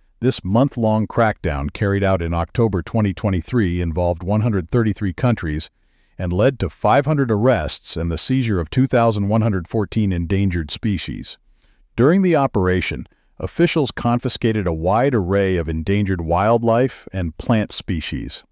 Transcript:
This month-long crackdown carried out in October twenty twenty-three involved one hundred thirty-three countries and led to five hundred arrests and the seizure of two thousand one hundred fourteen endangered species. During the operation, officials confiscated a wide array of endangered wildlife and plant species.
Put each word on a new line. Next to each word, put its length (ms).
This 240
month-long 640
crackdown 680
carried 300
out 180
in 120
October 480
twenty 320
twenty-three 680
involved 420
one 180
hundred 280
thirty-three 440
countries 560
and 140
led 280
to 100
five 360
hundred 260
arrests 640
and 140
the 60
seizure 420
of 100
two 180
thousand 420
one 120
hundred 260
fourteen 460
endangered 580
species. 680
During 260
the 140
operation, 720
officials 540
confiscated 760
a 80
wide 400
array 440
of 100
endangered 540
wildlife 880
and 260
plant 340
species. 800